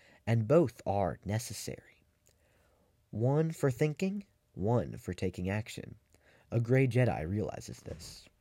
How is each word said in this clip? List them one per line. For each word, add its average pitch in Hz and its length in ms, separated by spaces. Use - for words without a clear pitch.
and 113 200
both 147 380
are 95 400
necessary. - 800
One 139 400
for 143 200
thinking, 190 540
one 92 460
for - 160
taking 92 340
action. - 460
A 120 100
Grey 131 260
Jedi 107 400
realizes - 540
this. - 460